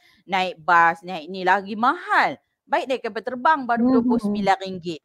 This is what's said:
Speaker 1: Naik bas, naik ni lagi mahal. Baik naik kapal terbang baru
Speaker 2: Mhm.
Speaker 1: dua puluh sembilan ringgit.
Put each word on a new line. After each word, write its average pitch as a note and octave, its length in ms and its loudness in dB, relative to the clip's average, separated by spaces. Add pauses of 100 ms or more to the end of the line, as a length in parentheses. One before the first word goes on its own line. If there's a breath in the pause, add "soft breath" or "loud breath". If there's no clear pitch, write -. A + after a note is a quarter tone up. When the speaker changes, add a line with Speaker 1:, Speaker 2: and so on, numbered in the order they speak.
(240)
Speaker 1:
Naik F#3 340 -4
bas, E3+ 460 4
naik F3 240 -10
ni F#3 160 -8
lagi G3 320 0
mahal. C#4 640 0 (220)
Baik D4 240 -4
naik B3+ 160 -4
kapal A3 240 -8
terbang C4 400 0
baru A#3 160 0
Speaker 2:
Mhm. B3+ 80 4
Speaker 1:
dua C4 160 4
puluh A#3 160 0
sembilan G3+ 400 0
ringgit. F3+ 420 -8